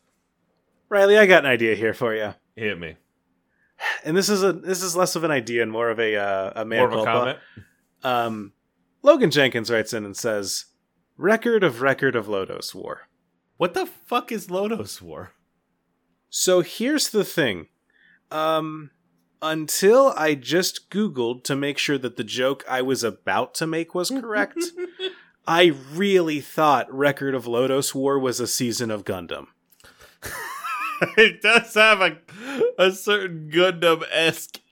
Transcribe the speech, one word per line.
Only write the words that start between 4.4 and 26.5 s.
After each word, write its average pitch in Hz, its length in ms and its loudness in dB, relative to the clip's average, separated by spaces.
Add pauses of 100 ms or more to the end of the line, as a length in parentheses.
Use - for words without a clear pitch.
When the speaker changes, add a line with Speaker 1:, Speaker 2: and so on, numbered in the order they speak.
Speaker 1:
a, 190 100 4
this 175 300 -6
is 175 140 -4
less 180 200 2
of 165 80 -2
an 165 60 2
idea 120 320 0
and 110 80 -4
more 117 200 -2
of 110 100 -4
a, 107 160 0
uh, 98 400 -2
a 110 80 -6
mea 110 140 -2
Speaker 2:
More 123 80 6
of 113 60 0
a 113 40 -2
Speaker 1:
culpa. 110 160 0
Speaker 2:
comment? 123 260 0 (640)
Speaker 1:
Um, 117 500 -4 (500)
Logan 262 280 6
Jenkins 123 400 0
writes 113 220 0
in 110 140 -6
and 98 100 -12
says, 104 500 -4 (500)
"Record 220 480 2
of 123 180 0
record 131 340 2
of 107 100 -2
Lodos - 480 -6
War." - 280 -12 (560)
Speaker 2:
What 180 160 0
the 381 120 -4
fuck - 460 -6
is 208 140 -8
Lodos 190 560 -6
War? 85 300 -16 (1000)
Speaker 1:
So 185 300 2
here's 247 500 -2
the 208 140 0
thing. 101 420 -4 (640)
Um, 156 600 -4 (520)
until 185 760 4
I 156 180 2
just 143 560 -4
Googled 127 540 -4
to 143 120 -2
make 143 220 -4
sure 143 200 0
that 123 180 -8
the 120 80 -6
joke 127 440 -4
I 127 140 -2
was 127 220 -2
about 104 520 -2
to 165 100 -4
make 160 280 -6
was 180 160 -4
correct, 226 480 -4 (440)
Speaker 2:
<laughs> - 440 -12
Speaker 1:
I 170 260 4 (200)
really 170 480 0
thought 139 520 2